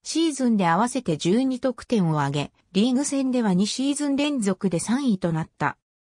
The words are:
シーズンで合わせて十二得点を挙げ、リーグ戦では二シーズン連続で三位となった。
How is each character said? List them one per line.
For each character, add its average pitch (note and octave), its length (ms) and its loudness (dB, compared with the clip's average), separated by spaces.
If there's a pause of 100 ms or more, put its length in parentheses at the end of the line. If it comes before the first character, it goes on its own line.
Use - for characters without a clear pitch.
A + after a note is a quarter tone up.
シ E4 260 0
ー C#4+ 40 -6
ズ B3+ 140 -2
ン A3+ 100 2
で F#3 100 2
合 E3 100 4
わ A#3+ 120 2
せ C4 120 -4
て D#3+ 160 -2
十 G3 240 2
二 C4 180 -2
得 B3+ 260 -2
点 F3+ 260 2
を D3+ 80 0
挙 C#3 120 0
げ、 C#3+ 200 -4 (220)
リ A3 180 2
ー - 20 0
グ C#4 100 2
戦 C4+ 280 -2
で B3 100 0
は G3 140 2
二 G3 100 2
シ C4+ 280 -2
ー - 20 -2
ズ C#4+ 140 -2
ン C#4 60 0
連 C#4+ 260 -2
続 G3 280 0
で E3+ 80 -2
三 B3 340 0
位 F#3+ 60 2
と E3+ 140 -2
な D#3+ 140 -2
っ - 120 -20
た。 D3 180 -2 (300)